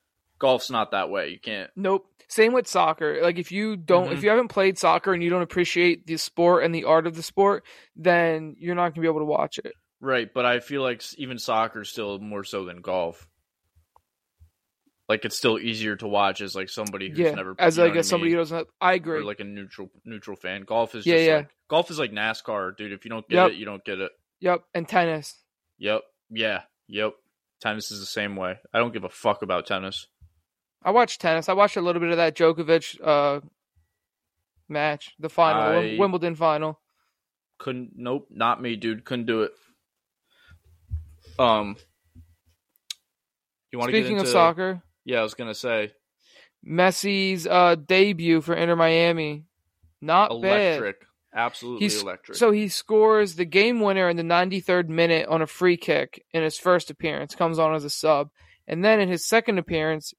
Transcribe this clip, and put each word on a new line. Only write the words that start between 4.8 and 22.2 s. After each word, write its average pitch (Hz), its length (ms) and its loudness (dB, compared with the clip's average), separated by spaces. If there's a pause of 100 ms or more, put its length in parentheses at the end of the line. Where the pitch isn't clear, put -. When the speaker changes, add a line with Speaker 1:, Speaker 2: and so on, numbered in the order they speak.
Speaker 2:
and 170 80 -4
you 170 80 0
don't 180 120 0
appreciate 175 680 0
the 160 80 -6
sport 170 480 2
and 170 100 0
the 165 120 -4
art 160 200 4
of 165 100 -6
the 165 80 -12
sport, 196 420 0 (320)
then 160 640 0
you're 175 160 -6
not 175 180 -2
gonna 165 80 -8
be 165 80 0
able 156 100 0
to 156 60 -4
watch - 320 -2
it. - 160 -12 (260)
Speaker 1:
Right, 127 340 -2
but 123 120 0
I 123 160 2
feel 139 220 -6
like 123 180 -4
s-, - 160 -16
even 131 200 -12
soccer 110 460 -2
still 101 360 -8
more 101 260 -10
so 98 180 -8
than 87 180 -14
golf. 87 460 -4 (1800)
Like, 107 160 -2
it's 107 120 -8
still 113 220 0
easier 107 380 -6
to 110 100 -10
watch 101 320 0
as, 95 160 -10
like, 95 140 -8
somebody 98 400 -8
who's 151 100 -8
Speaker 2:
Yeah, 160 160 0
Speaker 1:
never, 95 240 -8
Speaker 2:
as, 165 160 4
Speaker 1:
you 170 80 2
know 170 40 6
Speaker 2:
like, 165 80 2
Speaker 1:
what 170 40 0
Speaker 2:
as - 80 0
Speaker 1:
I - 20 -4
Speaker 2:
somebody 170 200 0
Speaker 1:
mean? 170 80 0
Speaker 2:
who 170 60 0
doesn't 160 160 -8
have, - 80 -8 (120)
I 185 140 4
agree. 165 260 -4
Speaker 1:
Or, - 60 -6
like, 104 160 -10
a - 20 -10
neutral, 101 480 -16 (140)
neutral 107 320 -14
fan. 95 260 -10
Golf 113 320 -2
is 104 100 -8
Speaker 2:
Yeah, 170 100 4
Speaker 1:
just, 165 120 4
Speaker 2:
yeah. 156 100 6
Speaker 1:
like, 143 120 -4 (180)
golf 165 240 0
is 151 80 -8
like 123 140 -4
nascar, 104 640 -4